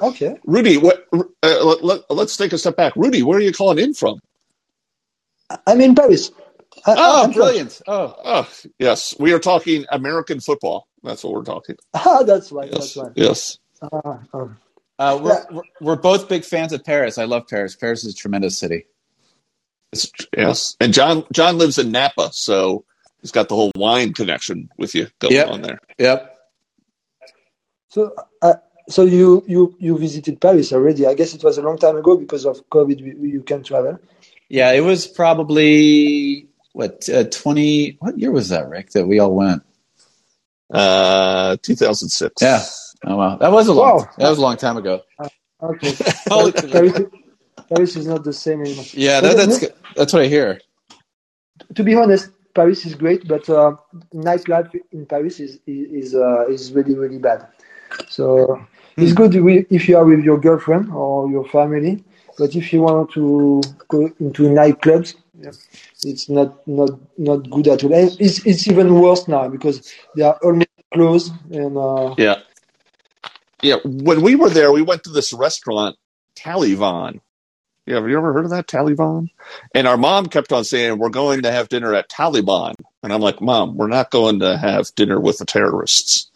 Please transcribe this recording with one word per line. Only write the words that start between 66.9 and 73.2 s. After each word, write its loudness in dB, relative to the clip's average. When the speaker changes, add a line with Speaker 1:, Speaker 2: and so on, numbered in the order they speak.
Speaker 1:
not -2
good 0
at 2
all. 0
And 4
it's, 0
it's 2
even 4
worse 4
now -2
because -6
they -2
are 2
almost 2
closed. 2
And, -6
uh, -4
Speaker 2:
Yeah. 2